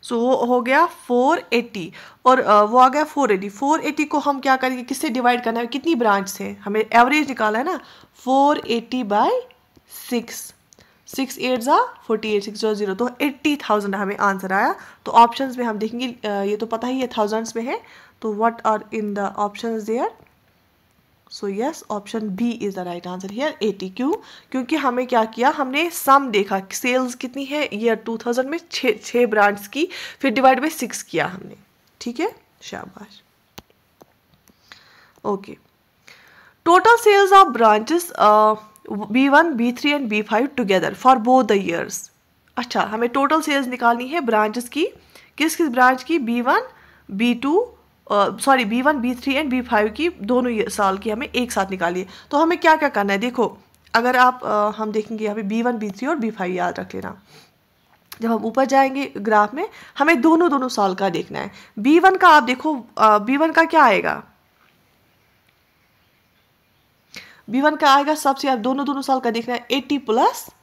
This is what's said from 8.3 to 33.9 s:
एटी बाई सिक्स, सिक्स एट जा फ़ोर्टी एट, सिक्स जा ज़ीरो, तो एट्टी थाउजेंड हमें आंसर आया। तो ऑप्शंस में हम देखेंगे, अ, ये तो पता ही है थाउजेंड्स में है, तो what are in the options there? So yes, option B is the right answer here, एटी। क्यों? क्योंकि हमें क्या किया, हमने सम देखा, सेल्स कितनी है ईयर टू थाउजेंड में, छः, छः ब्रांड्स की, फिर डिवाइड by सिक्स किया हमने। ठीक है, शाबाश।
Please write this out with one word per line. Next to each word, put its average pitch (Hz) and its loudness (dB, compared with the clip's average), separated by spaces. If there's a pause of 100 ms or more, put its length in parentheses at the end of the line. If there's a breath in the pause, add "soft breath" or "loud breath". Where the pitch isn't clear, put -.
एटी 240 -4
बाई 208 2 (800)
सिक्स, - -6 (540 soft breath)
सिक्स - -8
एट 254 -2
जा 302 2 (240)
फ़ोर्टी 214 -4
एट, 202 0
सिक्स 208 -14
जा 214 -2
ज़ीरो, 202 -4
तो 240 -2 (120)
एट्टी 285 -2
थाउजेंड 202 -2
हमें 202 -6
आंसर 190 -2
आया। 247 0 (300 loud breath)
तो - -8
ऑप्शंस 262 4
में 240 -4
हम 220 -4
देखेंगे, 226 -6
अ, 240 -10
ये 202 -2
तो 226 -4
पता 233 -6
ही 262 -4
है 254 -4
थाउजेंड्स 220 -4
में 226 -6
है, 320 -6 (400 loud breath)
तो 214 -6
what 226 0
are 214 -2 (140)
in 208 -6
the 196 -6
options 214 -6
there? 269 -2 (1200)
So - -14
yes, 214 -4 (160)
option 208 -8
B 208 -6
is 226 -4
the 185 -8
right 175 -10
answer 185 -10
here, 262 -4 (120)
एटी। 196 -4
क्यों? 247 -4 (400 loud breath)
क्योंकि 262 -4
हमें 254 -2
क्या 233 2
किया, 226 0
हमने 294 -2
सम 277 2
देखा, 196 0 (100)
सेल्स 247 -2
कितनी 254 -10
है 285 -4
ईयर 220 0
टू 226 -8
थाउजेंड 247 -2
में, 330 -4 (120)
छः, - -2
छः 240 0
ब्रांड्स 202 2
की, 320 -4 (300 loud breath)
फिर 269 0
डिवाइड 262 4
by 294 -2
सिक्स - -8
किया 151 -4
हमने। - -14 (460)
ठीक 240 -10
है, 392 -4 (260)
शाबाश। - -18 (2000 soft breath)